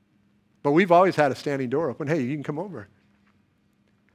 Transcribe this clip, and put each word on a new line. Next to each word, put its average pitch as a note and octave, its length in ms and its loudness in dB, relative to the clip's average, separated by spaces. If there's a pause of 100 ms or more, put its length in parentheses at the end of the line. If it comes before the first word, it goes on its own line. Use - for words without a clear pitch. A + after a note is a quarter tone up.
(600)
But C#3+ 100 0
we've F3 200 4
always F3 240 6
had D3 160 2
a A#2+ 40 -4
standing C3+ 340 -6
door D3 200 -2
open. C#3 180 -8
"Hey, D#3 140 0
you B2 120 -4
can D3 100 -8
come D3 160 -8
over." E3 300 -14 (1300)